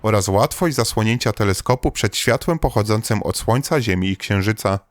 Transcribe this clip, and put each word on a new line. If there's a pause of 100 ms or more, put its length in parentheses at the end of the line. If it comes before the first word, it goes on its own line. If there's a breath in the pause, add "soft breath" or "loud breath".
oraz
łatwość
zasłonięcia
teleskopu
przed
światłem
pochodzącym
od
Słońca,
Ziemi
i
Księżyca. (120)